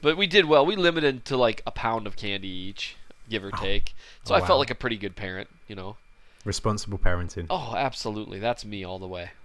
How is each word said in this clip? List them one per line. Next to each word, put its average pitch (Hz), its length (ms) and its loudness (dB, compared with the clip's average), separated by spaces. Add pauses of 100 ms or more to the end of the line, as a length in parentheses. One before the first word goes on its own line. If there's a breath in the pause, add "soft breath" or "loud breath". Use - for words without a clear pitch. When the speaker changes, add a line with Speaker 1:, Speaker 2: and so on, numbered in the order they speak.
Speaker 1:
but 156 160 2
we 196 100 2
did 180 180 6
well. 151 200 8
We 196 100 2
limited 160 500 2
to, 135 120 -2
like, 117 280 2
a - 60 -4
pound 113 360 -2
of 101 80 -4
candy 101 320 -4
each, 92 480 -8 (340)
give 104 140 -4
or 98 100 -8
Speaker 2:
Oh. - 80 -6
Speaker 1:
take. - 340 4 (280 loud breath)
So - 100 0
Speaker 2:
Oh, 196 40 6
Speaker 1:
I - 20 8
felt 180 120 2
Speaker 2:
wow. 160 60 6
Speaker 1:
like 139 120 2
a 123 60 -2
pretty 117 220 -2
good 95 180 -8
parent, 95 340 -8 (180)
you 107 80 -10
know. 98 220 -10 (460 soft breath)
Speaker 2:
Responsible 104 560 -2
parenting. 87 500 2
Speaker 1:
Oh, 165 260 -4
absolutely. 107 640 -4
That's 117 260 -4
me 101 180 -8
all 92 160 -8
the 95 80 -10
way. 90 240 -8 (140)